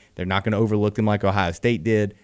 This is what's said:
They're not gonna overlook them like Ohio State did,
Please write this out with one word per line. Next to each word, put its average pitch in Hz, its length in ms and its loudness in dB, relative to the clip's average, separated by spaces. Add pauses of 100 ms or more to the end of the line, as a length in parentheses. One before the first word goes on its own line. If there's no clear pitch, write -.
(140)
They're 90 100 -8
not 95 180 -2
gonna 107 160 -2
overlook 104 360 0
them 113 100 0
like 104 180 2
Ohio 95 300 0
State 110 320 -2
did, 107 400 0